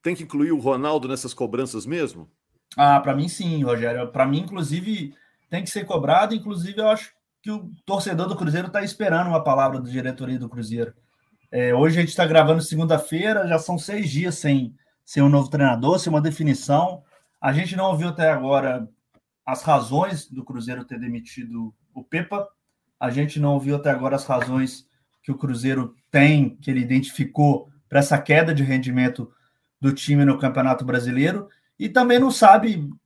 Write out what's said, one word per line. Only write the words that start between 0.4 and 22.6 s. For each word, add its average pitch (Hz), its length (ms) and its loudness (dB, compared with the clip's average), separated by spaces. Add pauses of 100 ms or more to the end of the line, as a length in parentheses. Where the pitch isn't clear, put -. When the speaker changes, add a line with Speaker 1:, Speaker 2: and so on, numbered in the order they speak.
Speaker 1:
o 151 60 0
Ronaldo 131 500 -2
nessas 131 260 -8
cobranças 120 520 -6
mesmo? 123 440 -6 (460)
Speaker 2:
Ah, 143 240 6
pra 139 160 -2
mim 160 120 -2
sim, 160 360 -2
Rogério. 120 480 -2
Pra 131 140 2
mim, 143 140 0
inclusive, 180 760 -6 (340)
tem 175 160 -6
que - 60 -10
ser 202 140 -6
cobrado. 180 500 2
Inclusive, 202 460 -8
eu 214 80 2
acho 214 240 -2 (300)
que 214 80 -10
o 190 200 -10 (140)
torcedor 185 440 -4
do 170 80 -6
Cruzeiro 175 340 -4
tá 202 120 -2
esperando 180 460 -2
uma 165 140 0
palavra 135 380 0
da 123 100 -10
diretoria 127 480 -6
do 120 100 -8
Cruzeiro. 117 460 -8 (560)
É, 123 240 0
hoje 160 240 4
a 175 40 2
gente 160 120 -4
tá 175 120 2
gravando 160 360 6
segunda-feira, 165 880 -2
já 165 100 2
são 175 180 -4
seis 202 320 -6
dias 160 280 -2
sem, 135 380 0 (300)
sem - 180 0
um 143 60 8
novo 143 220 4
treinador, 139 480 2
sem 175 140 -2
uma 151 80 2
definição. 151 840 0 (380)
A 131 120 0
gente 175 220 -2
não 190 120 0
ouviu 170 240 0
até 160 200 2
agora 131 580 0 (560)
as 131 180 -6
razões 147 680 0
do 127 140 -12
Cruzeiro 127 400 -10
ter 123 140 -12
demitido 117 760 -10 (180)
o 131 120 -16
Pepa. 202 420 -6 (540)